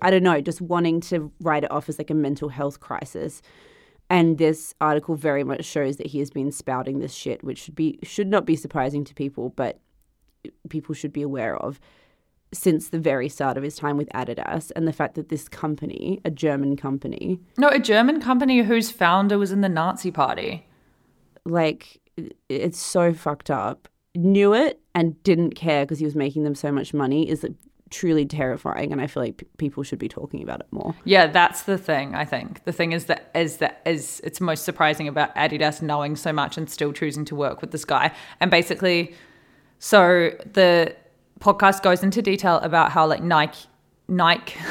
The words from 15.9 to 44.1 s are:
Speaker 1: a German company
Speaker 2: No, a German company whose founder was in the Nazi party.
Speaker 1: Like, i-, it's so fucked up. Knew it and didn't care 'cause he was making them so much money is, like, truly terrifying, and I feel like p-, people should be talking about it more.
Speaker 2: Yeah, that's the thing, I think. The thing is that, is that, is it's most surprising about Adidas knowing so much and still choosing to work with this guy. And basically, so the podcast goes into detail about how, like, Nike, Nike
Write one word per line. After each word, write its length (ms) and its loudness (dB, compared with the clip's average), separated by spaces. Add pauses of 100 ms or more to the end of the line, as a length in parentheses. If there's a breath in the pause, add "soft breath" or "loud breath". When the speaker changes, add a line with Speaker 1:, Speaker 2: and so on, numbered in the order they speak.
Speaker 1:
a 60 -4
German 460 -2
company 640 -6 (180)
Speaker 2:
No, 120 6
a 100 4
German 420 4
company 400 4
whose 300 2
founder 480 4
was 120 0
in 100 0
the 80 2
Nazi 420 -2
party. 560 -2 (800)
Speaker 1:
Like, 540 -2 (200)
i-, 100 -12 (200)
it's 280 -2
so 340 2
fucked 380 -6
up. 380 -4 (260)
Knew 400 6
it 260 2 (140)
and 300 0
didn't 320 2
care 280 0
'cause 140 -4
he 80 -2
was 100 -2
making 280 0
them 100 0
so 180 -4
much 220 -4
money 340 0
is, 140 -2
like, 120 -8 (360)
truly 380 0
terrifying, 640 -4
and 100 -4
I 60 -4
feel 160 -4
like 140 -6
p-, 100 -16 (100)
people 240 -6
should 180 -8
be 80 -6
talking 360 -10
about 160 -10
it 100 -16
more. 240 -8 (120)
Speaker 2:
Yeah, 200 6
that's 380 2
the 160 -2
thing, 340 -2
I 100 -4
think. 420 -8
The 60 -6
thing 200 -2
is 140 -4
that, 280 -4
is 240 -2
that, 260 -4
is 400 -4
it's 160 -10
most 240 -2
surprising 440 0
about 280 -2
Adidas 460 0
knowing 340 -2
so 160 -6
much 240 -4
and 140 -8
still 240 -4
choosing 320 -6
to 100 -10
work 260 -4
with 100 -12
this 140 -8
guy. 260 2 (280 loud breath)
And 120 2
basically, 640 2 (640 soft breath)
so 560 6 (180)
the 420 6 (440)
podcast 440 4
goes 200 4
into 180 2
detail 380 2
about 320 2
how, 140 4
like, 160 0
Nike, 460 0 (400)
Nike 500 2 (140)